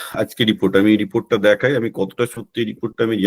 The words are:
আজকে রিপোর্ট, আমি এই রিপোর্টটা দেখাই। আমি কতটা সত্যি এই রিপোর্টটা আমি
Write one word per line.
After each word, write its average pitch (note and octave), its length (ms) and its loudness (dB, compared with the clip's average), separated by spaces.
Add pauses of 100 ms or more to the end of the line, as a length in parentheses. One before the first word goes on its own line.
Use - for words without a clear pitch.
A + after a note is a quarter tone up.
(140)
আজকে - 280 -4 (100)
রিপোর্ট, F#2+ 240 0
আমি G2+ 160 4
এই G#2+ 60 6
রিপোর্টটা G#2+ 400 -2
দেখাই। G#2 380 2
আমি A2+ 180 -2
কতটা G2 320 -4 (100)
সত্যি - 260 -16
এই A2 100 -4
রিপোর্টটা A2+ 320 -6
আমি A2+ 240 0